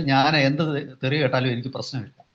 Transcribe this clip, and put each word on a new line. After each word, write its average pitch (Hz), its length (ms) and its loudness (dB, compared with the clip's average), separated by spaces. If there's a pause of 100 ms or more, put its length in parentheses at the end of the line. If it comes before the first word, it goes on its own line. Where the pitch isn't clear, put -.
ഞാൻ 139 320 4
എന്ത് 143 680 0
തെറി 131 140 0
കേട്ടാലും 127 340 0
എനിക്ക് 123 180 -4
പ്രശ്നമില്ല. - 640 -10